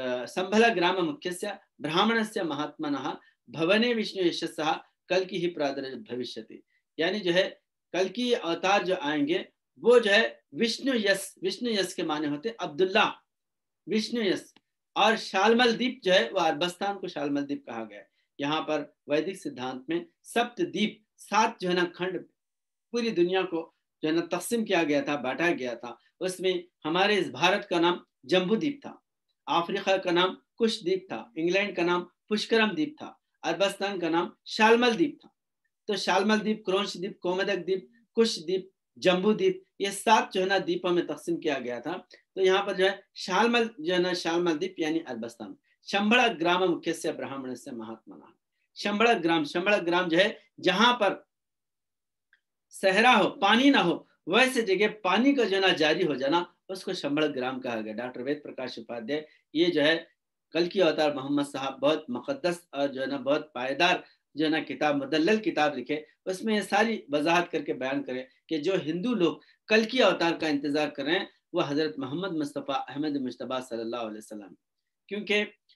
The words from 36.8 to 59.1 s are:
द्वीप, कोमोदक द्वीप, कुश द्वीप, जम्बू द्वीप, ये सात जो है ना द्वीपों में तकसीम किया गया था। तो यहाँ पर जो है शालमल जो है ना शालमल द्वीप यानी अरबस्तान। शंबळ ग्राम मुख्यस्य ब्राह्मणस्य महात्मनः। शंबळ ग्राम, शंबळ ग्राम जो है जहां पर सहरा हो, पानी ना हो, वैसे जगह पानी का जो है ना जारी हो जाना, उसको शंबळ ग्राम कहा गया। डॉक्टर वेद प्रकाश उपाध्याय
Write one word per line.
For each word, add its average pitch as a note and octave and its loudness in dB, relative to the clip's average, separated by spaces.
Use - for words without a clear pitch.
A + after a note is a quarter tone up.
द्वीप, F3+ -10
कोमोदक F#3+ -2
द्वीप, F3+ -4
कुश A3+ 2
द्वीप, F3 -6
जम्बू F#3 4
द्वीप, F#3 0
ये G3 -4
सात A3 2
जो G3 0
है F#3+ 0
ना G3 2
द्वीपों F3 -2
में F3 2
तकसीम D#3+ -6
किया C#3+ -2
गया A#2+ -8
था। - -8
तो F#3 -4
यहाँ F#3+ 4
पर G3 -4
जो F#3 4
है G3 -2
शालमल A3+ 2
जो D#3+ -2
है F3+ 4
ना F3+ 2
शालमल F3 0
द्वीप E3+ -4
यानी D#3+ 0
अरबस्तान। A#2 -10
शंबळ A3 4
ग्राम F3 2
मुख्यस्य E3 -2
ब्राह्मणस्य B2+ -10
महात्मनः। A2 -14
शंबळ G#3 2
ग्राम, E3 2
शंबळ F#3+ 2
ग्राम F3 0
जो D#3+ 2
है G#3 2
जहां F#3+ 4
पर G#3 0
सहरा G#3 4
हो, G3 6
पानी A#3 4
ना B3 6
हो, F3 0
वैसे B3+ 4
जगह F#3+ 2
पानी A3 4
का A#3+ 2
जो F#3+ 0
है F#3+ 2
ना F#3 6
जारी D#3 2
हो D3 0
जाना, C#3 0
उसको F#3 -8
शंबळ D3+ 0
ग्राम B2+ -6
कहा A#2+ -6
गया। G#2+ -8
डॉक्टर B2 -8
वेद C#3+ -4
प्रकाश B2+ -12
उपाध्याय A#2+ -8